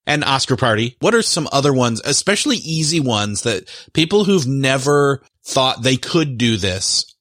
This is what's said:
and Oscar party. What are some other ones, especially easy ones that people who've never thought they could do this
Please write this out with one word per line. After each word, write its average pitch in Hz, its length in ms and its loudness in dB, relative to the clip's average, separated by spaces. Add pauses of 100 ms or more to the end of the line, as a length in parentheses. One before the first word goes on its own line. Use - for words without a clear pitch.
and 147 160 0
Oscar 135 340 0
party. 117 440 0
What 208 140 2
are 226 80 4
some - 300 -2
other 139 200 2
ones, 120 320 0
especially 202 540 0
easy 160 420 -2
ones 104 420 -2
that 107 260 -4 (260)
people 196 300 2
who've 175 220 2
never 139 760 2 (200)
thought 131 400 0
they 131 140 2
could 151 400 -2
do 113 220 2
this 92 460 -2 (160)